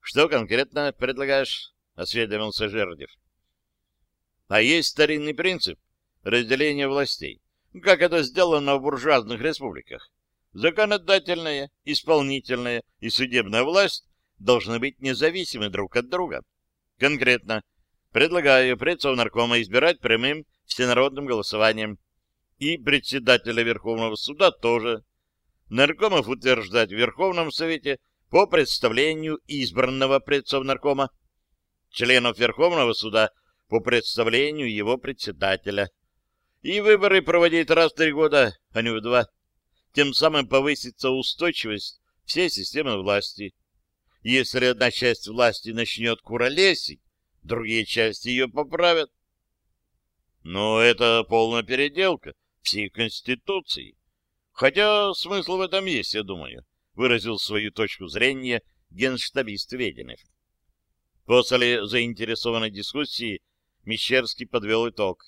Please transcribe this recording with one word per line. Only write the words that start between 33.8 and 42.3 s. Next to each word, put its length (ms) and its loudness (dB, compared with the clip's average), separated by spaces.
его 240 -2
председателя. 920 -4
И 180 -4
выборы 420 4
проводить 480 4
раз 220 4
в 20 -20
три 160 2
года, 420 4
а 100 -2
не 80 -2
в 120 -2
два. 260 2
Тем 200 2
самым 360 2
повысится 640 0
устойчивость 880 -4
всей 260 -2